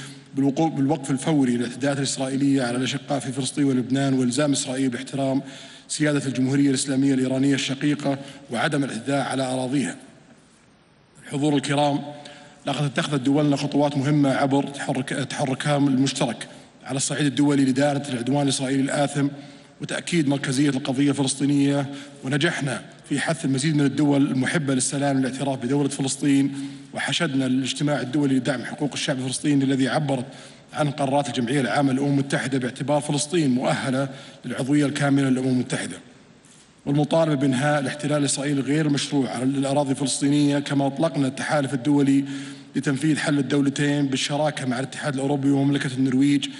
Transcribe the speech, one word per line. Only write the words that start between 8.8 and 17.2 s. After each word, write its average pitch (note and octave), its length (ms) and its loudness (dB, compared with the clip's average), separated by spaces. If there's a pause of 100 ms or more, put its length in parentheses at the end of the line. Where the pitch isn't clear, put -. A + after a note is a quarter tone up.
الاعتداء C3 380 -2
على C3 220 -4
أراضيها. B2+ 520 -2 (1300)
الحضور D3 320 0
الكرام، C#3+ 440 2 (680)
لقد C#3+ 180 -2
اتخذت D3 380 -2
دولنا C#3 340 2
خطوات C#3+ 420 0
مهمة C#3+ 320 2
عبر C3+ 340 2
تحرك-، C#3 680 -6
تحركها C#3+ 480 -2
المشترك C3+ 720 0 (360)
على C3+ 140 -6
الصعيد D3 280 -2